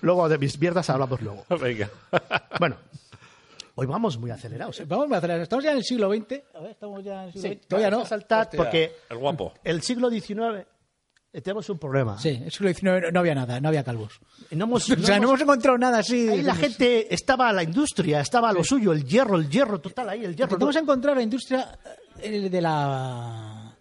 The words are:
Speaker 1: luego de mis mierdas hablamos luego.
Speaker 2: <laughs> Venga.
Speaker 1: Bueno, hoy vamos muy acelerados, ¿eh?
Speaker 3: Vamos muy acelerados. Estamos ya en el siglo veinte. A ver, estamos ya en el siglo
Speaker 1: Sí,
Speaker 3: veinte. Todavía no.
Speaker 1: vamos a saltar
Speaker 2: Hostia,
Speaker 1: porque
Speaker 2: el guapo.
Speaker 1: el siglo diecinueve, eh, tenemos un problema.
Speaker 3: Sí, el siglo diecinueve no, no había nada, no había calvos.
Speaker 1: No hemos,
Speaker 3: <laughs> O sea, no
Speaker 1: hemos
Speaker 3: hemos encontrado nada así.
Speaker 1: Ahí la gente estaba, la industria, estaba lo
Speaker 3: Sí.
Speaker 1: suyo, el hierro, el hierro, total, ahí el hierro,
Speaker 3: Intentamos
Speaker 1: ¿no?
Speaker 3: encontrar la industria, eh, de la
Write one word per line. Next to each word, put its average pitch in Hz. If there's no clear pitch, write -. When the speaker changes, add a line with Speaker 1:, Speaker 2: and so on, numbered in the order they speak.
Speaker 1:
luego 175
de 156
mis 139
mierdas 175
hablamos 131
luego. 101
Speaker 2:
<laughs> 165
Venga. 113
Speaker 1:
Bueno, 156
hoy 131
vamos 165
muy 120
acelerados, 127
¿eh? -
Speaker 3:
Vamos 233
muy 254
acelerados. 170
Estamos 247
ya 302
en 277
el 226
siglo 220
veinte. 226
A 165
ver, 185
estamos 202
ya 196
en 185
el 170
siglo 196
Speaker 1:
Sí, 190
Speaker 3:
veinte. 202
Todavía 196
no. 208
Speaker 1:
vamos 240
a -
saltar 220
Speaker 2:
Hostia, 220
Speaker 1:
porque 165
Speaker 2:
el 117
guapo. 127
Speaker 1:
el 165
siglo 247
diecinueve, 214
eh, 160
tenemos 202
un 190
problema. 131
Speaker 3:
Sí, 131
el 165
siglo 196
diecinueve 185
no, 165
no 180
había 170
nada, 127
no 147
había 151
calvos. 110
Speaker 1:
No 165
hemos, 233
Speaker 3:
<laughs> -
O 247
sea, 190
no 208
Speaker 1:
hemos -
Speaker 3:
hemos 262
encontrado 269
nada 247
así. 233
Speaker 1:
Ahí 202
la 190
gente 226
estaba, 247
la 185
industria, 165
estaba 233
lo 180
Speaker 3:
Sí. -
Speaker 1:
suyo, 220
el 151
hierro, 202
el 156
hierro, 208
total, 202
ahí 214
el 180
hierro, 226
Speaker 3:
Intentamos 254
Speaker 1:
¿no? 330
Speaker 3:
encontrar 285
la 247
industria, 247
eh, 208
de 180
la 120